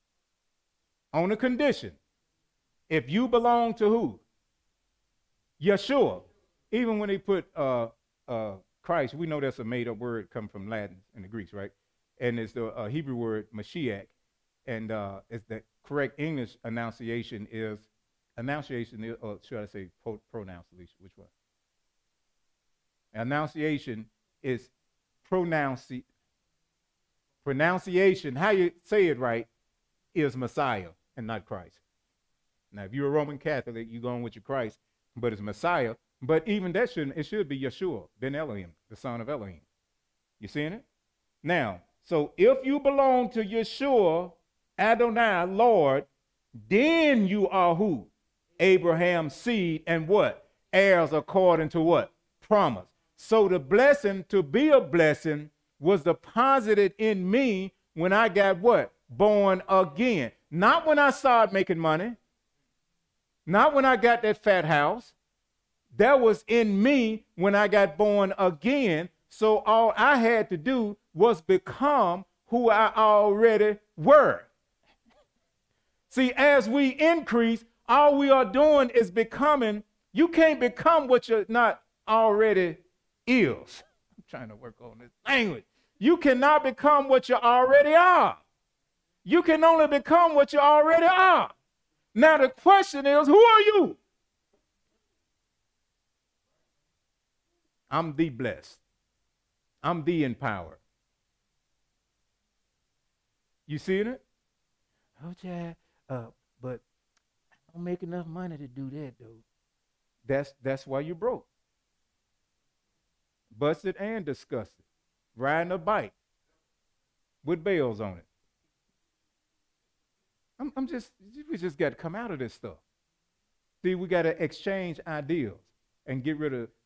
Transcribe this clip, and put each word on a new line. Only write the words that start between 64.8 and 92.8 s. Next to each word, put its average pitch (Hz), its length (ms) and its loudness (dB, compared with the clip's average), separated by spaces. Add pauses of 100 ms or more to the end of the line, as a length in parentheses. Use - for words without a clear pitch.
That 262 240 4
was 220 260 2
in 208 360 0
me 233 420 0 (100)
when 196 200 0
I 208 140 2
got 196 300 2
born 202 400 2
again. 185 720 -2 (200)
So 214 300 0
all 226 380 2
I 262 200 4
had 226 340 0
to 180 60 -4
do 214 400 -4 (160)
was 190 280 2
become 190 840 0 (220)
who 233 240 2
I 208 240 2
already 214 840 4 (180)
were. 185 480 6 (1600)
See, 247 240 0
as 269 360 2
we 269 200 0
increase, 254 760 0 (240)
all 285 280 6
we 277 140 2
are 262 140 6
doing 269 460 4
is 233 200 2
becoming. 226 720 -2 (300)
You 320 160 2
can't 320 320 2
become 294 480 0
what 247 200 2
you're 220 200 0
not 226 340 0 (240)
already 214 680 2 (500)
is. 180 560 -2 (340)
I'm - 120 -20
trying 127 200 -18
to 107 80 -20
work 117 240 -20
on 113 180 -20
this 120 140 -20 (140)
language. 220 380 -2 (340)
You 302 180 4
cannot 294 480 4
become 277 440 2
what 262 200 2
you 247 60 2
already 254 600 4
are. 330 440 4 (840)
You 311 200 2
can 311 220 2
only 330 220 6
become 311 480 2
what 285 180 2
you 294 60 0
already 302 480 6
are. 359 440 4 (640)
Now 302 260 6
the 262 100 4
question 285 580 2